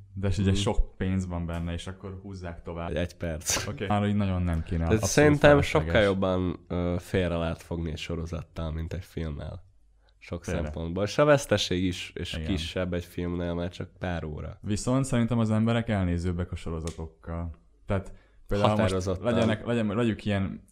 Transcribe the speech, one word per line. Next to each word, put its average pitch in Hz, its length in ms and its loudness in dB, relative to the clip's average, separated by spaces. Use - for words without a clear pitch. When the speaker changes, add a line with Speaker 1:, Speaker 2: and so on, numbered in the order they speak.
Speaker 1:
de 95 140 -2
és 95 100 2
ugye 95 140 4
Speaker 2:
Mhm. 92 80 4
Speaker 1:
sok - 380 2
pénz 95 300 0
van 87 180 -4
benne, 85 280 -4
és 85 140 -6
akkor 92 360 -12
húzzák 92 380 -12
tovább. 85 340 -6
Speaker 2:
Egy 87 200 -4
perc. - 520 -4
Speaker 1:
Oké. 104 200 -6
Már 104 200 2
így 104 80 2
nagyon 95 260 0
nem 82 220 0
kéne, 85 160 -4
Speaker 2:
De 82 40 0
Speaker 1:
abszolút 110 220 2
Speaker 2:
szerintem 147 440 6
Speaker 1:
felesleges. 147 380 6
Speaker 2:
sokkal 117 140 4
jobban, 95 680 2
ö, 87 320 0
félre 87 380 0
lehet 82 240 -2
fogni 85 300 -4
egy 78 60 -6
sorozattal, 82 760 -6
mint 82 220 -4
egy 87 120 -6
filmmel. 78 600 -8
Sok - 240 -10
Speaker 1:
Tényleg. 85 200 -2
Speaker 2:
szempontból. 82 400 -4
És 104 140 -4
a 147 80 6
veszteség 107 580 4
is, 90 320 -4
és - 180 -8
Speaker 1:
Igen. 80 140 -6
Speaker 2:
kisebb 90 460 -2
egy 87 120 -2
filmnél, 87 480 -4
mert 87 200 -4
csak 95 160 -10
pár 87 240 -4
óra. 78 380 -8
Speaker 1:
Viszont 127 440 0
szerintem 117 340 2
az 110 120 2
emberek 113 380 2
elnézőbbek 87 640 0
a - 40 -8
sorozatokkal. 82 1000 -8
Tehát 95 280 -2
például 104 220 4
most 107 120 4
Speaker 2:
Határozottan. 95 520 0
Speaker 1:
legyenek, 110 320 2
legyen, 117 220 0
legyük 107 380 0
ilyen 98 460 -2